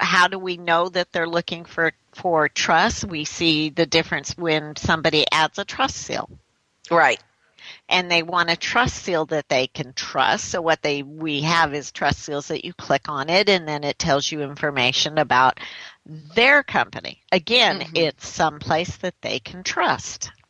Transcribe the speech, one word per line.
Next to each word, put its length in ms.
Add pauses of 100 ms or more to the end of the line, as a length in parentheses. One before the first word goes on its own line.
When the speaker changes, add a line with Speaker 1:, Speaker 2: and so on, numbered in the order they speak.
Speaker 1:
how 260
do 120
we 180
know 320
that 220
they're 160
looking 380
for, 260 (220)
for 360
trust? 560
We 200
see 440
the 160
difference 520
when 380
somebody 560
adds 280
a 60
trust 320
seal. 320 (600)
Speaker 2:
Right. 320 (680)
Speaker 1:
And 220
they 120
want 260
a 60
trust 400
seal 320
that 220
they 180
can 260
trust. 560
So 120
what 200
they, 220
we 380
have 320
is 180
trust 280
seals 280
that 180
you 80
click 360
on 200
it, 200
and 180
then 160
it 160
tells 320
you 100
information 760
about 420 (460)
their 580
company. 580 (100)
Again, 500
Speaker 2:
Mm-hmm. 140
Speaker 1:
it's 320
someplace 680
that 240
they 180
can 240
trust. 680 (180)